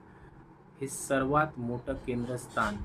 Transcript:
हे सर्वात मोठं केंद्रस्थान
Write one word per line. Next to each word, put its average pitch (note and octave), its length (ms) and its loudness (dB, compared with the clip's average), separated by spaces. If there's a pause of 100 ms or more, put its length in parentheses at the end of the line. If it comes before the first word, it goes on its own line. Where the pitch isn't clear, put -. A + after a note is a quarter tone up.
(800)
हे C3+ 60 -2
सर्वात C#3 720 2
मोठं A#2+ 340 -4
केंद्रस्थान A#2+ 920 -2